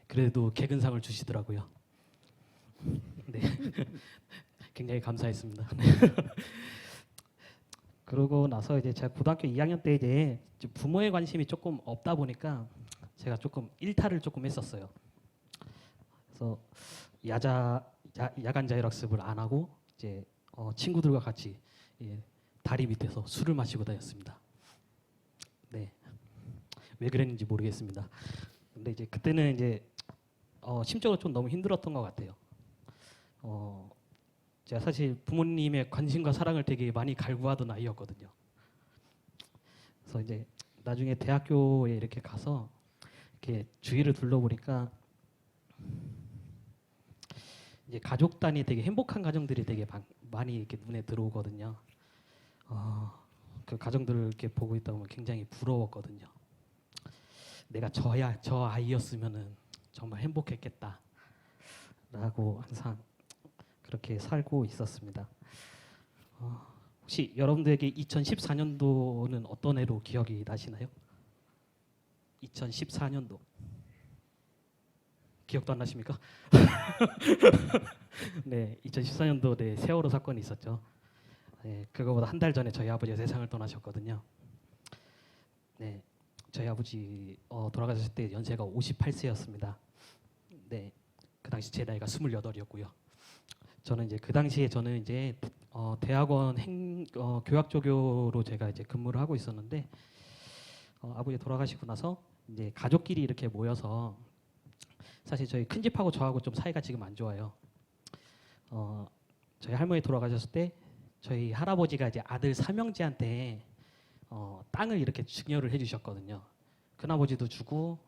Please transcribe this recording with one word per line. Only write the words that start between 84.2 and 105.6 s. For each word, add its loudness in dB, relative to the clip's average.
네, -10
저희 -2
아버지, -6
어, -4
돌아가셨을 0
때 -2
연세가 -4
오십팔 0
세였습니다. -6
네, -10
그 -14
당시 -6
제 -2
나이가 -4
스물여덟이었고요. -6
저는 0
이제 -4
그 -6
당시에 4
저는 0
이제, -4
어, -4
대학원 4
행-, -4
어, 0
교학조교로 4
제가 -4
이제 -6
근무를 -2
하고 0
있었는데, -6
어, -10
아버지 -4
돌아가시고 -2
나서 -4
이제 -6
가족끼리 4
이렇게 -2
모여서, -2
사실 -4
저희 0